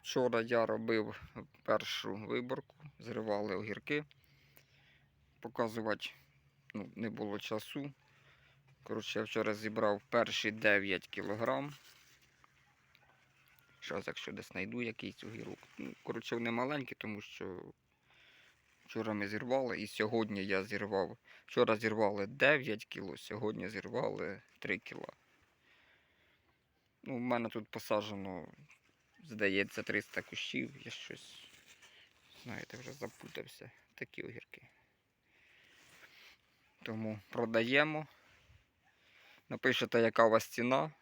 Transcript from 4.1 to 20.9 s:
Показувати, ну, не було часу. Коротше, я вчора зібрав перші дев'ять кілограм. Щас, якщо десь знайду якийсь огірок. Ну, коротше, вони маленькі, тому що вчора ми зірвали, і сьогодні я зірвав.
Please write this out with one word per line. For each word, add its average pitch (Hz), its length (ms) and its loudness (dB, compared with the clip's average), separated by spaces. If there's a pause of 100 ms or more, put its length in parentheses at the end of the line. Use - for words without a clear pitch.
Показувати, 113 720 0 (640)
ну, 95 220 -6
не 110 140 -4
було 104 280 -4
часу. 139 540 -6 (920)
Коротше, 110 360 -4
я 110 60 0
вчора 107 300 0
зібрав 107 540 0
перші 110 420 2
дев'ять 101 560 4
кілограм. 120 680 -2 (2000)
Щас, - 260 -4
якщо - 260 -8
десь 104 160 -10
знайду 110 340 -6
якийсь 101 420 -8
огірок. 98 340 -10 (200)
Ну, - 240 -10
коротше, 117 320 -6
вони 117 160 0
маленькі, 127 480 -2
тому 104 220 -8
що - 520 -12 (1120)
вчора 110 260 -2
ми 104 160 -2
зірвали, 120 520 0
і 107 60 -4
сьогодні 107 600 0
я 95 180 2
зірвав. 101 520 0 (300)